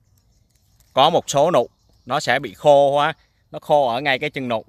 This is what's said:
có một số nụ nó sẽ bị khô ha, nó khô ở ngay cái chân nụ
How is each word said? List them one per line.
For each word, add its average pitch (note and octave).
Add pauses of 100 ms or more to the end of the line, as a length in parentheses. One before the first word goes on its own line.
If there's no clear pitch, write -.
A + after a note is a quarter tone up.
(920)
có C#3+
một D#3
số D3+
nụ C3+ (380)
nó C3
sẽ B2+
bị A#2
khô C#3+
ha, D3+ (380)
nó D3+
khô D3
ở A#2
ngay C#3
cái D3
chân C3
nụ A2+